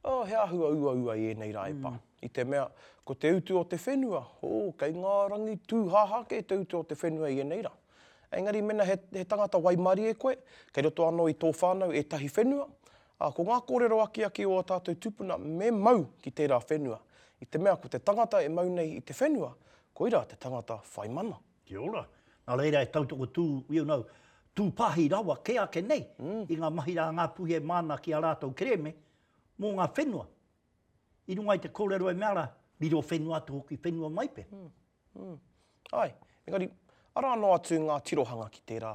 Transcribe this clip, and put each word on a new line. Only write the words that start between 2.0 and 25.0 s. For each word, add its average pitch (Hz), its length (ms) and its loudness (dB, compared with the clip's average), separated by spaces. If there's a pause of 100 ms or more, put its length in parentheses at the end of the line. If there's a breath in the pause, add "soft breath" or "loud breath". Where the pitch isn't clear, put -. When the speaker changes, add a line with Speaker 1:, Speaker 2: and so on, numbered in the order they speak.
Speaker 1:
I 120 60 -10
te 123 160 -2
mea, 135 200 0 (400 loud breath)
ko 135 100 -8
te 151 160 2
utu 180 280 2
o 170 60 2
te 175 140 -6
whenua, 247 460 -2 (180)
o, 196 360 -2
kei 147 140 0
ngā 190 220 -2 (160)
rangi 214 240 -4 (160)
tūhāhā 214 560 4
ke - 160 -2
te 190 160 -2
utu 180 220 -2
o - 20 -6
te 151 160 -6
whenua 160 320 -2
i 135 140 0
ēnei 170 180 -4
rā. - 80 -6 (640 soft breath)
Engari, 208 280 0
mena 208 220 2
he, 190 120 4 (160)
he 185 120 -4
tangata 202 380 2
waimari 185 480 4
e 220 80 -2
koe, 269 160 0 (380 loud breath)
kei 139 100 0
roto 156 240 4
anō 165 240 4
i 156 80 0
tō 160 160 4
whānau 185 400 2
e 147 80 2
tahi 143 320 -4
whenua, 277 320 2 (540 soft breath)
a, 147 100 0
ko 170 160 -2
ngā 240 220 2
kōrero 240 340 4
aki 214 240 0
aki 202 200 -2
o 190 120 4
a 180 80 0
tātou 180 320 -2
tupuna 196 400 -6
me 170 320 -2
mau 208 360 6 (160)
ki 131 80 -8
tērā 135 280 2 (120)
whenua. 139 280 -2 (420 soft breath)
I 127 60 -16
te - 160 -4
mea, 190 140 6
ko - 120 -16
te 131 140 -6
tangata 214 400 2
e 143 60 0
mau 175 180 0
nei 170 300 -2
i - 40 -8
te - 140 -16
whenua, 247 380 0 (420 soft breath)
ko 208 140 0
ira 175 180 2
te - 100 -20
tangata 117 440 -8 (160)
whai 104 120 -8
mana. 160 300 -8 (260)
Speaker 2:
Kia 101 160 -12
ora. 190 220 -6 (460 soft breath)
Nā 123 100 0
reira 147 240 4
e 117 80 -4
tautoko 135 400 -2
tū, 170 140 0 (260)
you 151 140 2
know, 143 180 0 (540 loud breath)
tū 196 180 0
pāhi 170 380 2